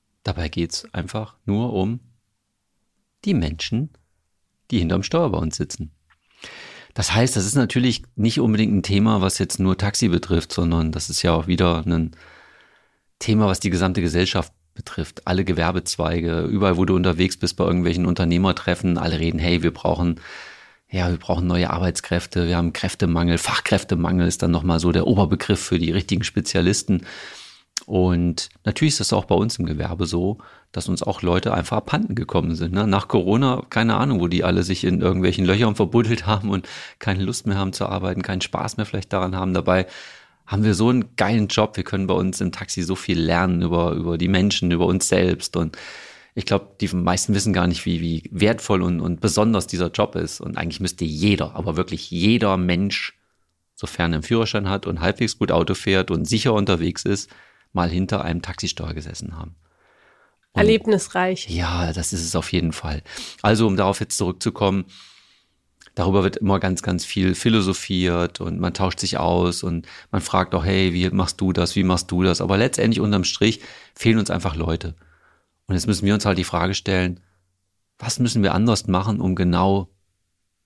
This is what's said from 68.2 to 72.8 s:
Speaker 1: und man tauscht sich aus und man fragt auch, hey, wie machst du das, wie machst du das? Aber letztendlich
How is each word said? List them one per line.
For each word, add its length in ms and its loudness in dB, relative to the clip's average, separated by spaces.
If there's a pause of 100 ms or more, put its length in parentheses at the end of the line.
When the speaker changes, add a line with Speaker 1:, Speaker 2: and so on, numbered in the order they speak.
Speaker 1:
und 180 -6
man 140 -2
tauscht 260 -2
sich 180 -4
aus 460 2
und 240 -4 (240)
man 100 -2
fragt 320 0
auch, 120 0
hey, 280 2
wie 180 2
machst 280 -2
du 140 0
das, 240 0
wie 60 4
machst 280 0
du 120 2
das? 180 2
Aber 160 2
letztendlich 420 2